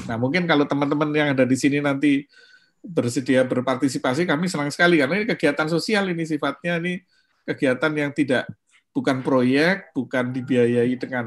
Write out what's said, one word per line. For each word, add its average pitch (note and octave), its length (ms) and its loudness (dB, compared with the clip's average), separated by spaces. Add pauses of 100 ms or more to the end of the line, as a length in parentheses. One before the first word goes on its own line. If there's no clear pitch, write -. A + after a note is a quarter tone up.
Nah, A#2 160 -6
mungkin D3 240 0
kalau D3 240 2
teman-teman D3 480 -2
yang D3 160 0
ada C3 160 2
di B2+ 80 2
sini C#3+ 240 0
nanti C#3+ 480 0 (580)
bersedia C3 560 0
berpartisipasi, B2+ 800 0
kami F3 240 0
senang D3 240 -4
sekali F3 320 4
karena D3 160 0
ini G#3+ 80 -2
kegiatan F#3 400 0
sosial, G3 400 0
ini E3+ 160 -4
sifatnya D#3 560 -4
ini F3+ 240 -6 (400)
kegiatan C3+ 480 0
yang D3 240 -4
tidak, C3 320 0 (480)
bukan C3 320 0
proyek, C#3 640 2
bukan B2 400 -4
dibiayai B2 640 2
dengan B2 320 -6